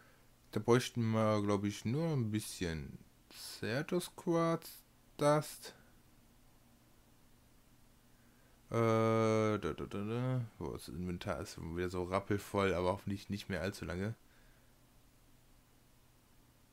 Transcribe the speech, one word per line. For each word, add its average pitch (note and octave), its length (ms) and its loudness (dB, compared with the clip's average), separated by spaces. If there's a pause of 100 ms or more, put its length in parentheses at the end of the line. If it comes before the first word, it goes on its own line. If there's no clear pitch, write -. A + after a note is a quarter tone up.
(520)
Da A2 80 -2
bräuchten A#2 520 4
wir, G#2+ 280 4
glaub G2+ 240 2
ich, G2+ 220 -4
nur D#3 260 0
ein A#2 180 0
bisschen E2 680 -4 (320)
Certus - 840 -4
Quartz E3 680 0 (340)
Dust. - 580 2 (3000)
Äh, - 40 -6
da, A2 840 4
da, D#2 140 -2
da, F2 320 -6
da. B2 400 0 (140)
Boah, C2+ 160 -4
das - 140 -12
Inventar F2 520 -4
ist - 180 -10
wieder E2+ 300 -4
so F2+ 160 -2
rappelvoll, G2 680 2
aber F2+ 180 2
hoffentlich G2 380 -4
nicht G2+ 180 -6
mehr E2+ 140 -2
allzu F#2+ 240 -4
lange. F#2+ 280 -4 (2500)